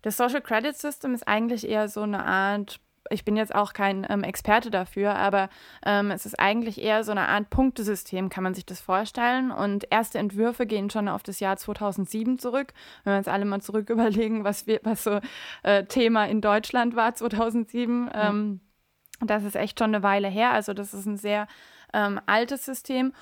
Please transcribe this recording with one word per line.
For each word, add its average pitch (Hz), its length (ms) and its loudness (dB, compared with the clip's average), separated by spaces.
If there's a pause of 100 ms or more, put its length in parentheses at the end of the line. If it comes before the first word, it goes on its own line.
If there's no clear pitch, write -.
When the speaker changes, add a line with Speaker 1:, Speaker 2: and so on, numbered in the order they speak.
Speaker 1:
Das 208 140 -2
Social 247 240 2
Credit 240 360 0
System 294 360 -6
ist 233 140 -4
eigentlich 220 420 0
eher 214 200 0
so 214 140 -6
eine 208 220 -2
Art, 196 540 0 (320)
ich 220 140 -4
bin 214 120 2
jetzt 220 160 0
auch 208 200 0
kein, 196 360 -2
ähm, 202 140 0
Experte 214 480 2
dafür, 196 460 0
aber, 196 320 2 (360)
ähm, 202 280 2
es - 120 -6
ist 208 140 -8
eigentlich 220 420 0
eher 220 220 2
so 208 80 -4
eine 202 160 0
Art 208 240 0
Punktesystem, 208 800 0
kann 185 160 -4
man 185 100 -2
sich 185 100 -12
das 185 160 -14
vorstellen. 240 720 0
Und 202 400 -2
erste 214 280 2
Entwürfe 220 480 0
gehen 202 220 -2
schon 208 200 -2
auf 190 160 -4
das - 160 -10
Jahr 190 160 0
zweitausendsieben 208 840 -2
zurück. 254 360 -4 (280)
Wenn 202 120 2
wir 196 40 4
uns 196 100 -2
alle 196 160 0
mal 202 160 -2
zurück 208 300 -4
<laughs> - 0 -
überlegen, 220 540 2
was 202 240 -2
wir, 214 160 2
was 220 180 -2
so, 208 160 2 (460)
äh, 196 220 6
Thema 226 400 4
in 214 140 0
Deutschland 220 540 2
war 233 200 2
zweitausendsieben, 233 1000 0
Speaker 2:
Ja. 214 140 2
Speaker 1:
ähm, 208 320 -2 (600)
das 214 220 0
ist 202 140 -4
echt - 240 -4
schon 214 140 2
eine 202 100 0
Weile 202 240 4
her. 220 240 2
Also 208 220 0
das 202 200 -10
ist 196 120 -8
ein 208 100 -4
sehr, 208 320 -2 (460)
ähm, 202 320 0
altes 240 400 2
System. 262 560 -2